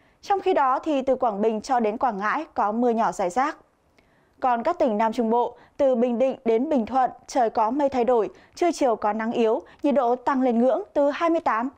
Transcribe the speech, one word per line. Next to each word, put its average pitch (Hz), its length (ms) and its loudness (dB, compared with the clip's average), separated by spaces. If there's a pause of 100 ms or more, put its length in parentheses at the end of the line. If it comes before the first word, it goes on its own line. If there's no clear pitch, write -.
(220)
Trong 392 180 -2
khi 381 140 0
đó 277 240 2
thì 285 240 -2
từ 262 140 0
Quảng 214 260 -2
Bình 220 180 0
cho 247 200 -2
đến 220 180 -2
Quảng 226 200 -2
Ngãi 214 260 -4 (100)
có 208 180 0
mưa 240 180 0
nhỏ 220 220 0
rải 185 180 -2
rác. 285 260 -2 (840)
Còn 240 220 0
các 349 160 -2
tỉnh 226 200 0
Nam 220 140 0
Trung 226 180 -2
Bộ, 240 260 0 (200)
từ 262 180 4
Bình 233 240 0
Định 262 260 0
đến 226 240 0
Bình 254 180 0
Thuận, 254 240 0 (160)
trời 233 240 0
có 220 200 0
mây 277 180 0
thay 262 160 0
đổi, 226 260 2 (240)
trưa 339 180 0
chiều 240 240 0
có 208 160 -2
nắng 220 200 -4
yếu, 233 300 0 (200)
nhiệt 285 120 2
độ 247 220 2
tăng 262 260 -2
lên 240 160 2
ngưỡng 262 240 2 (120)
từ 285 160 2
hai 330 200 0
mươi 330 100 0
tám 240 380 -2